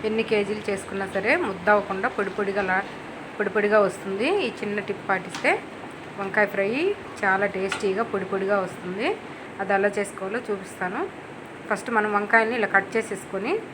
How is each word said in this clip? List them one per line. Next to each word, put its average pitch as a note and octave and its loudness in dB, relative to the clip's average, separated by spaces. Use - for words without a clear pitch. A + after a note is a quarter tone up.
ఎన్ని A3 2
కేజీలు G#3 2
చేసుకున్నా G3 -4
సరే G3+ 2
ముద్ద F3+ -6
అవ్వకుండా G3 2
పొడి G3 0
పొడిగా G3+ 0
లా-, F#3 2
పొడి G3 0
పొడిగా G#3+ 6
వస్తుంది. G3 -2
ఈ - 0
చిన్న G#3 -2
టిప్ G3 -4
పాటిస్తే G3 0
వంకాయ G3 4
ఫ్రై G3 2
చాలా G3 4
టేస్టీగా G3 0
పొడి F#3+ -2
పొడిగా G3 2
వస్తుంది. F#3 -4
అది G3 2
ఎలా G3+ 4
చేసుకోవాలో G3+ -4
చూపిస్తాను. F#3+ -4
ఫస్ట్ G#3 -2
మనం G#3 4
వంకాయల్ని A3 4
ఇలా G3+ 2
కట్ F#3+ 2
చేసేసుకొని G#3+ -2